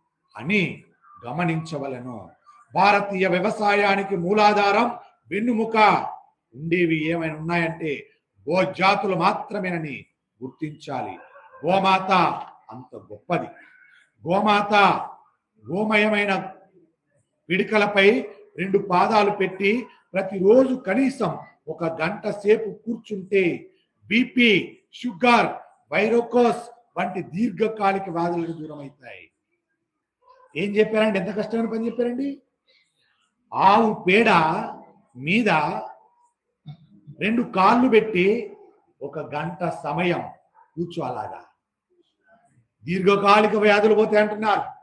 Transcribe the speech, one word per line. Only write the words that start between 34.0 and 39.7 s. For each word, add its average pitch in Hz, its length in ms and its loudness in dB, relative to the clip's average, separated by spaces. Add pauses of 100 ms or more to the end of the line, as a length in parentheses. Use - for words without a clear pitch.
పేడ 214 240 4 (840)
మీద 190 340 0 (1700)
రెండు 233 200 0 (140)
కాళ్ళు 240 380 4
పెట్టి 190 320 4 (800)
ఒక 156 120 -12 (160)
గంట 165 280 -8 (240)